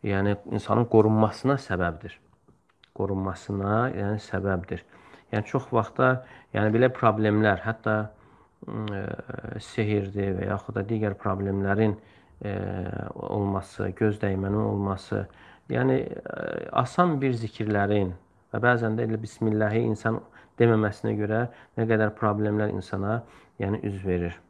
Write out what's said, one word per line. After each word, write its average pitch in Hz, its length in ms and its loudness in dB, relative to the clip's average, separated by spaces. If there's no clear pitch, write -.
yəni 101 340 0
insanın 113 400 2
qorunmasına 110 720 4
səbəbdir. 87 540 -4
Qorunmasına, 98 760 -2
yəni 101 280 -2
səbəbdir. 92 600 -4
Yəni 107 160 -2
çox 131 240 -2
vaxtda, 123 380 2
yəni 107 220 2
belə 123 180 6
problemlər, 107 720 2
hətta, 110 300 -2
e, 107 380 -6
sehirdir 101 800 -2
və 98 100 -4
yaxud 104 260 -4
da 101 100 0
digər 107 320 0
problemlərin, 98 760 2
e, 101 100 -6
olması, 98 840 -2
göz 104 240 2
dəymənin 98 400 0
olması, 101 640 -2
yəni, 131 320 2
e, - 680 -8
asan 156 400 2
bir 131 160 2
zikirlərin 104 760 0
və 107 140 -2
bəzən 113 320 4
də 117 80 0
elə 110 160 -2
Bismillahi 110 640 0
insan 113 340 0
deməməsinə 110 580 4
görə 107 280 0
nə 113 100 2
qədər 107 300 4
problemlər 104 560 0
insana, 101 480 -4
yəni 101 240 -2
üz 98 180 -6
verir. 87 300 -2